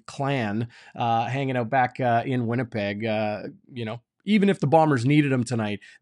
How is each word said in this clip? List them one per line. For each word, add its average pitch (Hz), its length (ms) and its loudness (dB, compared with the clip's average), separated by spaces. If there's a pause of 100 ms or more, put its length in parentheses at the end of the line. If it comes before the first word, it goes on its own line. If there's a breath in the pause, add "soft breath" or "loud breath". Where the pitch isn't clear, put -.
clan, 117 640 -4 (280 loud breath)
uh, 117 300 0
hanging 131 320 -4
out 113 100 -2
back, 127 320 0
uh, 117 240 2
in 123 220 -2
Winnipeg. 110 580 -4
Uh, 107 380 -2 (280)
you 120 140 -10
know, 120 160 -8 (240)
even 202 240 4
if 190 120 2
the 156 80 0
Bombers 151 360 4
needed 147 280 4
him 123 120 0
tonight, 107 360 -4 (220 loud breath)